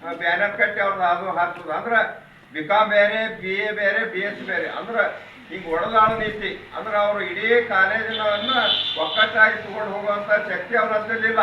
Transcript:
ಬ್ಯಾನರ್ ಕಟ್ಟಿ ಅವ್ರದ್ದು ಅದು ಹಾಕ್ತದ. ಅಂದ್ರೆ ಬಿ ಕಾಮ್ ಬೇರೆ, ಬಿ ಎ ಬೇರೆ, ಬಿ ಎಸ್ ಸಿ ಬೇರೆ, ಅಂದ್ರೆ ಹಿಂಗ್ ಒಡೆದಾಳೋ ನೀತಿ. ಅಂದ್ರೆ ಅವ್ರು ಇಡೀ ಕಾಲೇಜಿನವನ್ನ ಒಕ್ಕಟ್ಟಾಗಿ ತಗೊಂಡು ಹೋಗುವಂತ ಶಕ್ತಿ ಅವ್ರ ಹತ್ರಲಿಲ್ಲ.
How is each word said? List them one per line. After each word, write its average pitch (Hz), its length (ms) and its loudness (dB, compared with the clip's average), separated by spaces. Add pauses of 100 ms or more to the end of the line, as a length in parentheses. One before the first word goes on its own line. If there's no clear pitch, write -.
(180)
ಬ್ಯಾನರ್ 185 400 0
ಕಟ್ಟಿ 208 240 0
ಅವ್ರದ್ದು 190 220 0
ಅದು 180 340 0
ಹಾಕ್ತದ. 175 340 -2
ಅಂದ್ರೆ 226 280 0 (540)
ಬಿ 151 140 -6
ಕಾಮ್ 214 220 4
ಬೇರೆ, 214 520 2
ಬಿ 190 120 -4
ಎ 208 180 -2
ಬೇರೆ, 214 340 0
ಬಿ 185 140 -6
ಎಸ್ 202 160 -4
ಸಿ - 100 -12
ಬೇರೆ, 165 240 -4
ಅಂದ್ರೆ 226 340 -2 (460)
ಹಿಂಗ್ 170 180 -10
ಒಡೆದಾಳೋ 214 520 2
ನೀತಿ. 208 560 -6
ಅಂದ್ರೆ 208 220 -4
ಅವ್ರು 208 240 2
ಇಡೀ 214 420 2
ಕಾಲೇಜಿನವನ್ನ 214 880 0 (500)
ಒಕ್ಕಟ್ಟಾಗಿ 220 600 4
ತಗೊಂಡು 196 300 -6
ಹೋಗುವಂತ 208 380 -2 (200)
ಶಕ್ತಿ 180 240 -4
ಅವ್ರ 220 180 2
ಹತ್ರಲಿಲ್ಲ. 220 500 0